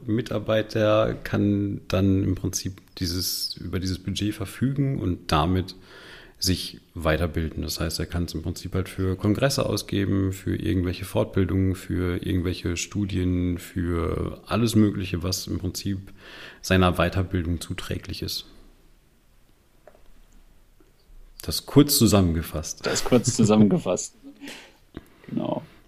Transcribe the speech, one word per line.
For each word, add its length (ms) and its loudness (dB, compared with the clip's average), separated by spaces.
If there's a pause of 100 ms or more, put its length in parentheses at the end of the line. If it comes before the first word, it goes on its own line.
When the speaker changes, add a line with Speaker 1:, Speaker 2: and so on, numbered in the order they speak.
Speaker 1:
Mitarbeiter 1160 2
kann 640 0
dann 360 4
im 120 2
Prinzip 460 -4 (160)
dieses, 580 -4
über 240 -6
dieses 200 -2
Budget 360 -2
verfügen 640 -2
und 320 -2
damit 440 2 (640)
sich 420 -2 (140)
weiterbilden. 680 0
Das 180 -6
heißt, 180 -2
er 60 -2
kann's 280 -4
im 100 -6
Prinzip 300 -6
halt 140 -2
für 300 -2
Kongresse 480 2
ausgeben, 680 0
für 240 -4
irgendwelche 500 -2
Fortbildungen, 680 0
für 500 -4
irgendwelche 520 -2
Studien, 800 -2
für 880 -4
alles 300 0
Mögliche, 460 2
was 260 -4
im 100 -4
Prinzip 560 -6 (480)
seiner 320 4
Weiterbildung 680 0
zuträglich 600 -8
ist. 240 -8 (3000)
Das 240 -6
kurz 320 6
zusammengefasst. 880 2
Speaker 2:
Das 180 0
kurz 320 4
zusammengefasst. 840 4
<laughs> 40 -20 (1040)
Genau. 320 -2 (260)